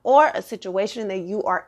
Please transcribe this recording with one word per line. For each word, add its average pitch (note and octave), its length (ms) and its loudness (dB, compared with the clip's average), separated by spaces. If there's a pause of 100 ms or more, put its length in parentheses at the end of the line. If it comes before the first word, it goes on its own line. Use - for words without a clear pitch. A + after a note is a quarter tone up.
or C#4 320 6
a F#3 80 -4
situation G#3 640 -6
that F#3+ 140 -6
you F#3 240 -6
are - 240 -2